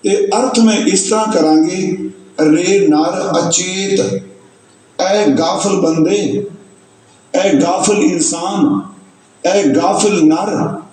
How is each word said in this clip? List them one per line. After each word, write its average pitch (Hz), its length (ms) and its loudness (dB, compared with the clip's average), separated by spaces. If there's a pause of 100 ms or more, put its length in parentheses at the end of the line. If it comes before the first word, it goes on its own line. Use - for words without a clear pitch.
ਤੇ - 240 0 (120)
ਅਰਥ 254 200 0
ਮੈਂ 220 180 4
ਇਸ 190 240 0
ਤਰ੍ਹਾਂ 214 320 -2
ਕਰਾਂਗੇ, 160 760 0 (320)
"ਰੇ 165 460 2
ਨਰ 151 520 0
ਅਚੇਤ, - 800 -2 (800)
ਐ 202 260 2
ਗਾਫਲ 165 540 0
ਬੰਦੇ, 165 680 0 (880)
ਐ - 180 2
ਗਾਫਲ 175 440 0
ਇਨਸਾਨ, 170 840 -2 (680)
ਐ 196 140 2
ਗਾਫਲ 175 600 2
ਨਰ 180 560 -2 (120)